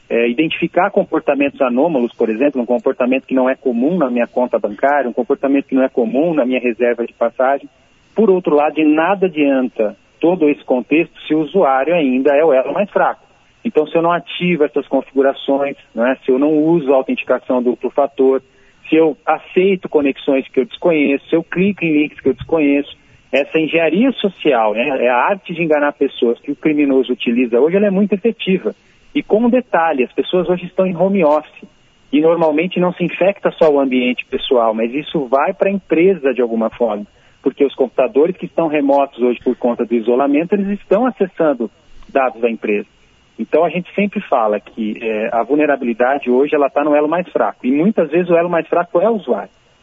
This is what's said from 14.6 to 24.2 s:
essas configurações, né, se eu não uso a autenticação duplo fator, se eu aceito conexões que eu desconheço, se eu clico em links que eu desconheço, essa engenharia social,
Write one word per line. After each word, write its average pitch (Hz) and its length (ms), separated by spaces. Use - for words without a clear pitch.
essas 143 240
configurações, 135 880
né, 123 280
se 135 80
eu 127 60
não 151 240
uso 156 320
a - 40
autenticação 127 640
duplo 123 260
fator, 135 540
se 156 80
eu 160 300
aceito 185 640
conexões 139 580
que - 120
eu 123 60
desconheço, 143 600
se - 80
eu 165 80
clico 185 420
em 151 160
links - 180
que 135 100
eu 123 60
desconheço, 143 600
essa 139 260
engenharia 165 540
social, 117 600